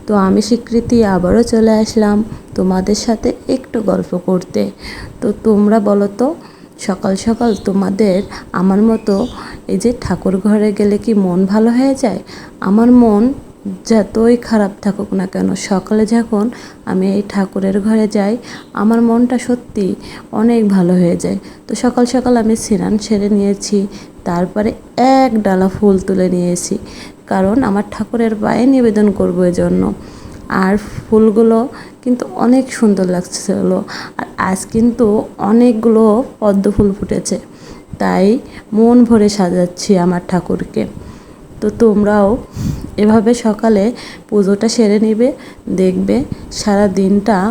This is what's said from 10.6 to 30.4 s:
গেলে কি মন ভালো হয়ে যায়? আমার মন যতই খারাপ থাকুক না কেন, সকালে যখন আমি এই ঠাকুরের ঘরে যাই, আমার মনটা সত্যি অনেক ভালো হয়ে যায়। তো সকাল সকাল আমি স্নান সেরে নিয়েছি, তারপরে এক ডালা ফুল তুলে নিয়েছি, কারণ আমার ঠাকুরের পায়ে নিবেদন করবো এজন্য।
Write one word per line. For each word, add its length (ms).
গেলে 240
কি 80
মন 220
ভালো 260
হয়ে 240
যায়? 260
আমার 220
মন 220
যতই 460
খারাপ 340
থাকুক 280
না 140
কেন, 140
সকালে 340
যখন 300
আমি 200
এই 140
ঠাকুরের 500
ঘরে 240
যাই, 180
আমার 200
মনটা 360
সত্যি 400
অনেক 300
ভালো 180
হয়ে 300
যায়। 140
তো 80
সকাল 200
সকাল 240
আমি 260
স্নান 300
সেরে 240
নিয়েছি, 480
তারপরে 440
এক 160
ডালা 240
ফুল 260
তুলে 280
নিয়েছি, 400
কারণ 320
আমার 280
ঠাকুরের 440
পায়ে 280
নিবেদন 380
করবো 300
এজন্য। 320